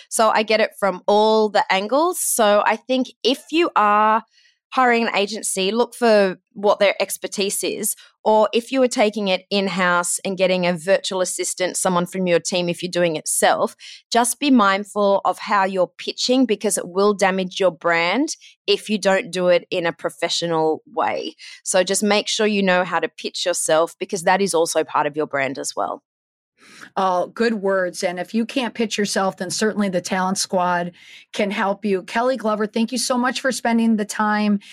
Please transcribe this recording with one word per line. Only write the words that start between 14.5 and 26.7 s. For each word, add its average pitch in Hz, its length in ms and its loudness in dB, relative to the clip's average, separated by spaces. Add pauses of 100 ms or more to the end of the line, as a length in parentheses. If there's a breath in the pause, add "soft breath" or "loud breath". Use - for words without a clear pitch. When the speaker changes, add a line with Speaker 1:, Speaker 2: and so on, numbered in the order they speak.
Speaker 1:
mindful 202 760 2
of 180 140 -2
how 208 240 0
you're 190 340 0
pitching, - 480 0
because 202 320 -2
it - 100 -8
will 196 240 2
damage 190 480 0
your 180 120 2
brand 170 640 0 (300 loud breath)
if 196 220 -2
you 214 80 0
don't 190 340 0
do 180 180 0
it 175 220 4
in 180 140 -2
a 165 80 0
professional 160 920 -2
way. - 480 -4 (300 loud breath)
So 185 180 0
just 190 200 -2
make 208 260 0
sure 220 180 0
you 208 160 0
know 185 220 2
how 170 160 -2
to 156 80 -2
pitch - 360 -10
yourself, 165 540 0
because 190 240 -6
that 185 180 2
is 196 140 0
also 160 300 2
part 147 220 -2
of 147 100 -6
your 151 100 -2
brand 135 320 -4
as 143 180 -8
well. - 260 -6 (920 loud breath)